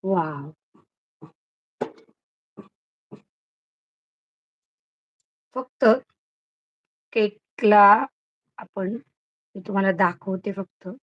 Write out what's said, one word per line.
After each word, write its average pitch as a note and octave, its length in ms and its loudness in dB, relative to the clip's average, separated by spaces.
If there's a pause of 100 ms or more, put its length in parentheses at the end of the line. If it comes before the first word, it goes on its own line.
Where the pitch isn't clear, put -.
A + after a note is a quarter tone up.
वॉव! D#3 500 -4 (4000)
फक्त B3+ 300 -4 (1300)
केकला G#3 680 2 (760)
आपण, F#3+ 360 -8 (640)
मी F#3+ 120 -14
तुम्हाला G3 260 0
दाखवते F#3 600 -4
फक्त. F#3 340 -14 (160)